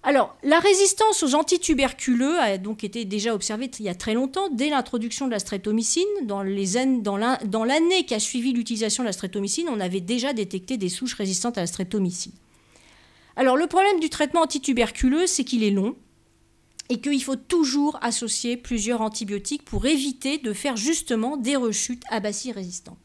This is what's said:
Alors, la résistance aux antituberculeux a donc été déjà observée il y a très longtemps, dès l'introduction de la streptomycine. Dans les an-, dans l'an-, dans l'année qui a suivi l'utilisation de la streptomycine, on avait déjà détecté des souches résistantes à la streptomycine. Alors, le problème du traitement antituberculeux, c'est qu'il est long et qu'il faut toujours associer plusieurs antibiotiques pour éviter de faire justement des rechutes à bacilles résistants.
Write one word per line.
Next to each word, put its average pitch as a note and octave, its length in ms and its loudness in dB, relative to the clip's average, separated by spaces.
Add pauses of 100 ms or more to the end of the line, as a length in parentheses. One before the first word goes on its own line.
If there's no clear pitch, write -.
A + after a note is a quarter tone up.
Alors, C4 380 4
la D4+ 160 6
résistance G4 640 4
aux C4 100 2
antituberculeux D4 1040 2
a G#3 200 2
donc G#3 260 -6
été A3+ 220 -6
déjà G#3 280 -2
observée A3 460 -4
il G#3 60 -8
y F#3 40 -2
a F3 60 -4
très G#3+ 180 -4
longtemps, C#4 380 0
dès C4+ 180 0
l'introduction B3+ 580 -2
de A#3+ 40 0
la G#3 80 -2
streptomycine. G#3+ 640 0 (200)
Dans G3 200 -4
les G3 340 -2
an-, C4 240 2
dans G3+ 140 -2
l'an-, A3+ 300 0
dans A3 180 0
l'année E4 420 2
qui - 80 -4
a G#3+ 60 -2
suivi B3 320 -2
l'utilisation A3+ 520 -2
de A#3 40 0
la G3 60 -2
streptomycine, G3+ 560 -4
on A3 100 -2
avait F#3 220 -2
déjà A#3+ 320 -2
détecté G3 420 -4
des F#3+ 140 -2
souches B3 240 -6
résistantes G#3+ 440 -2
à F#3 40 -2
la E3+ 60 -2
streptomycine. F#3 680 -4 (1040)
Alors, C4 180 6
le D#4+ 100 4
problème F#4+ 360 4
du D#4 80 -2
traitement D4+ 320 2
antituberculeux, C4+ 840 2
c'est E4 200 0
qu'il A3+ 180 0
est G#3 80 4
long G3+ 240 0 (920)
et B3 100 0
qu'il C#4 240 0
faut C4+ 140 -2
toujours D4 640 2
associer A#3+ 560 -2
plusieurs A#3 420 -2
antibiotiques G#3+ 640 -4
pour G#3+ 220 -4
éviter C#4 520 0
de B3 140 -4
faire B3 240 -2
justement B3 600 -2
des C4 180 0
rechutes A#3+ 540 -2
à A3 100 -2
bacilles G#3 320 -6
résistants. F3+ 540 -12